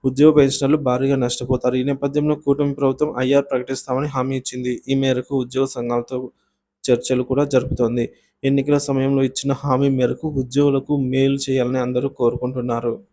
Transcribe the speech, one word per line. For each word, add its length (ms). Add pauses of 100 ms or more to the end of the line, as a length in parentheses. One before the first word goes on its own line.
ఉద్యోగ 300
పెన్షనర్లు 480
భారీగా 340
నష్టపోతారు. 600
ఈ 80
నేపథ్యంలో 520
కూటమి 380
ప్రభుత్వం 440
ఐఆర్ 260
ప్రకటిస్తామని 640
హామీ 280
ఇచ్చింది. 360 (160)
ఈ 60
మేరకు 420
ఉద్యోగ 380
సంఘాలతో 420 (680)
చర్చలు 380
కూడా 220
జరుపుతోంది. 600 (380)
ఎన్నికల 360
సమయంలో 440
ఇచ్చిన 300
హామీ 360
మేరకు 380 (140)
ఉద్యోగులకు 520 (120)
మేలు 380
చేయాలని 400
అందరూ 260
కోరుకుంటున్నారు. 880 (180)